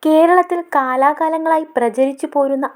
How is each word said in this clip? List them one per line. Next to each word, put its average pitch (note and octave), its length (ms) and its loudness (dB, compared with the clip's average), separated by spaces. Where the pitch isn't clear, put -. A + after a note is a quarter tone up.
കേരളത്തിൽ F4 580 2
കാലാകാലങ്ങളായി D#4 1040 -2
പ്രചരിച്ചു C4 500 -2
പോരുന്ന C#4 480 -2